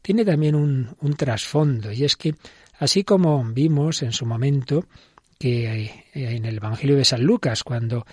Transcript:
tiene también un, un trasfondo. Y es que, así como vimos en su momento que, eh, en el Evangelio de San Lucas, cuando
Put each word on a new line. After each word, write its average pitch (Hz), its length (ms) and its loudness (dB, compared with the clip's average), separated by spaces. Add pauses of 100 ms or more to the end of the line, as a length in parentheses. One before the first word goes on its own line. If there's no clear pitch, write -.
tiene 220 240 2
también 151 300 2
un, 135 460 0
un 143 160 0
trasfondo. 135 760 0
Y 123 120 -2
es 143 120 0
que, 156 180 -4 (440)
así 190 260 0
como 160 400 4
vimos 147 580 0
en 117 100 -2
su 123 120 -6
momento 135 640 0 (520)
que, 117 440 -2
eh, 107 100 -8 (220)
en 117 320 -6
el 113 100 -6
Evangelio 110 400 0
de 135 80 2
San 123 200 0
Lucas, 151 380 0
cuando 117 500 -6